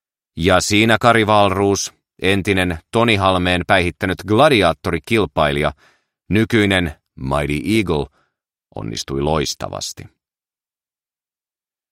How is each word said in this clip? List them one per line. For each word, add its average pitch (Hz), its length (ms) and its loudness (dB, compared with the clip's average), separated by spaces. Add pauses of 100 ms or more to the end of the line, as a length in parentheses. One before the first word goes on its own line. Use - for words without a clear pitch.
(380)
Ja 90 240 2
siinä 110 400 2
Kari 113 240 4
Wahlroos, 101 680 2 (280)
entinen 92 580 0 (120)
Toni 117 240 2
Halmeen 90 520 0
päihittänyt 90 500 -2 (100)
gladiaattorikilpailija, 87 1400 0 (580)
nykyinen 98 680 0 (200)
Mighty 71 600 -4
Eagle, 85 280 -2 (720)
onnistui 55 460 -8
loistavasti. 69 840 -6 (1900)